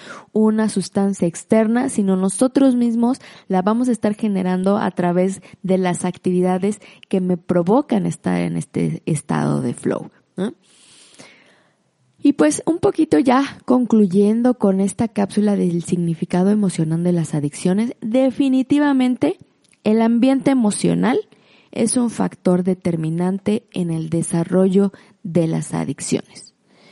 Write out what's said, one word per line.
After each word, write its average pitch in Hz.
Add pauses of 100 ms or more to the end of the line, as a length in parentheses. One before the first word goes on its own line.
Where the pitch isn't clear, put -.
(320)
una 214
sustancia 196
externa, 226
sino 190
nosotros 254
mismos 240 (280)
la 185
vamos 233
a -
estar 214
generando 185
a -
través 180 (200)
de 185
las 180
actividades 185 (300)
que 196
me 180
provocan 175
estar -
en 170
este -
estado 147
de 120
flow, - (280)
¿no? 196 (1700)
Y 285
pues 302
un 320
poquito 320
ya 262 (220)
concluyendo 220
con 190
esta 196
cápsula 208
del 175
significado 175
emocional 170
de 180
las 165
adicciones, 185
definitivamente 262 (480)
el 214
ambiente 262
emocional 208 (520)
es -
un 240
factor 185
determinante 180
en 175
el 160
desarrollo 180 (300)
de 165
las 160
adicciones. - (380)